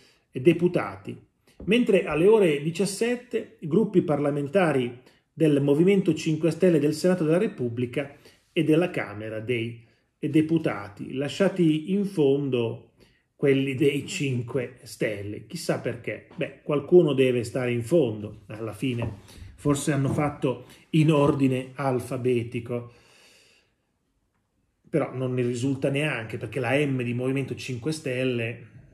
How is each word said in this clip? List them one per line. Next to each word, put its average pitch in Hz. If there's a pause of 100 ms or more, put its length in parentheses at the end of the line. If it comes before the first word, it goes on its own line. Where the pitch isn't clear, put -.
(320)
Deputati. 131 (480)
Mentre 208
alle 160
ore 190
diciassette 208
gruppi 175
parlamentari 143 (320)
del 147
Movimento 165
Cinque 156
Stelle 165
del 151
Senato 180
della 156
Repubblica 123 (360)
e 156
della 160
Camera 107
dei 117 (360)
Deputati, 151
lasciati 156
in 196
fondo 135 (420)
quelli 135
dei 143
Cinque 127
Stelle. 104
Chissà 165
perché. -
Beh, -
qualcuno 151
deve 127
stare 123
in 120
fondo, 110
alla 107
fine. 117 (380)
Forse 147
hanno 135
fatto 147 (260)
in 156
ordine 135
alfabetico. 120 (2000)
Però 127
non 127
ne 127
risulta 127
neanche, 131
perché 127
la 123
M 139
di 120
Movimento 127
Cinque 131
Stelle 123 (280)